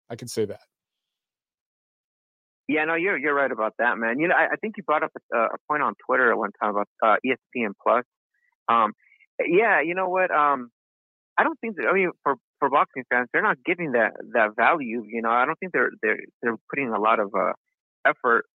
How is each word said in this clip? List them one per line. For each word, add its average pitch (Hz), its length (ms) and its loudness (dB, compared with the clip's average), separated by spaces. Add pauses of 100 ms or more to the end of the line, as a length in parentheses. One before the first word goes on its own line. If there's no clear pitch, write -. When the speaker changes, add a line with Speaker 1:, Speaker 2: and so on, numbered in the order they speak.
(100)
Speaker 1:
I 117 60 -10
can 123 120 -14
say 113 160 -2
that. 104 160 -6 (2000)
Speaker 2:
Yeah, 151 160 0
no, 165 100 -2
you're, 170 240 -2
you're 143 160 -2
right 139 180 0
about 110 260 -4
that, 113 200 0
man. 117 220 -2
You 170 80 0
know, 170 60 2
I, 151 180 2
I 151 40 -2
think 214 220 -8
you 190 60 -14
brought 151 180 0
up 160 80 -4 (240)
a, - 20 -2
a 113 200 0 (120)
point 147 140 -2
on 110 120 0 (120)
Twitter 127 240 2
at 104 80 2
one 104 140 -4 (100)
time 107 80 0
about, 101 180 -2 (160)
uh, 107 180 6
E 131 100 0
S - 60 -4 (140)
P 123 100 -4
N 104 100 -2 (100)
Plus. 117 220 2 (600)
Um, 113 280 4 (520)
yeah, 185 360 4
you 170 120 -4
know 185 140 -2
what? 185 220 0
Um, 139 400 2 (680)
I 190 60 4
don't 294 180 -2
think 226 160 -8
that, 127 100 -2
I 147 60 4
mean, 185 200 2 (100)
for, 139 140 0 (240)
for 139 100 2
boxing 147 400 0
fans, 123 200 0
they're 165 120 0
not 190 240 0
giving 175 260 -4
that, 113 220 2 (180)
that 107 240 2
value. 120 500 0
You 113 140 -6
know, 113 80 -2
I 120 160 2
don't 156 140 -4
think 185 140 -10
they're, 127 180 0 (100)
they're, 107 200 -2 (200)
they're 117 160 -4 (140)
putting 139 180 -4
a 107 100 -2
lot 107 220 2
of, 101 180 -4
uh, 90 140 0 (540)
effort 123 480 0